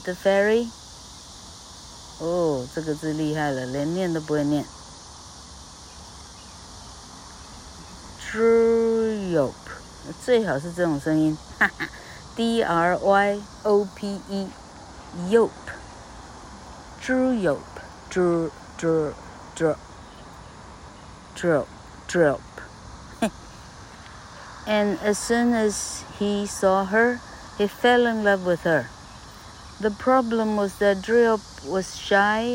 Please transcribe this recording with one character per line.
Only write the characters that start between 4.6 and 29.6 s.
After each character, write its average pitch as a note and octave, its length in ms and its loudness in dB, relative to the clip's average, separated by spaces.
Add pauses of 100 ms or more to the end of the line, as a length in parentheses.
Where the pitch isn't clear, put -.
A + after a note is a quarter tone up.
Triope， A3+ 1200 4 (720)
最 A#3 200 4
好 C#3+ 140 0
是 E3+ 140 -8
这 E3+ 100 -2
种 D#3+ 160 2
声 D#3 180 2
音， D#3 220 4 (220)
哈 G3+ 80 4 (100)
哈。 - 100 -6 (480)
D A#3 260 2
R E3+ 360 4
Y G3+ 420 4 (240)
O G#3 300 4
P G3 340 -6
E，Yope。 G3 1200 0 (1500)
猪 B3+ 320 2
Yope， F3+ 260 2 (500)
猪， E3+ 420 2 (280)
猪， D#3+ 340 2 (420)
猪， D#3+ 220 2 (1600)
猪， D#3+ 320 2 (420)
Dryope。 D#3+ 320 4 (800)
<laughs> A3 100 2 (1400)
And G#3 340 2
as G#3 180 2
soon A#3+ 340 4
as G#3+ 500 0 (160)
he G3+ 280 0
saw G3 400 2
her, A#3 340 4 (380)
he G#3 100 2
fell A#3+ 380 4
in A3+ 180 0
love G3 220 4
with F3+ 160 2
her. D3+ 260 2 (920)